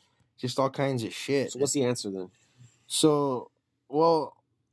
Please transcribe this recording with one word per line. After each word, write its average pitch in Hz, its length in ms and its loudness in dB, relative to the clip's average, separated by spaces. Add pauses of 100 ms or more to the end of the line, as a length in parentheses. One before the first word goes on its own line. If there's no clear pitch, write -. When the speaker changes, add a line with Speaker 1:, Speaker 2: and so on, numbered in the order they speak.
(380)
Speaker 1:
just 123 220 -2
all 135 100 2
kinds 135 320 -2
of 101 100 -6
shit. 135 400 -2
Speaker 2:
So 123 60 -10
what's 139 140 0
the 143 120 0
answer 123 260 -2
then? 92 200 -8 (560)
Speaker 1:
So, 143 640 2 (380)
well, 156 480 2 (360)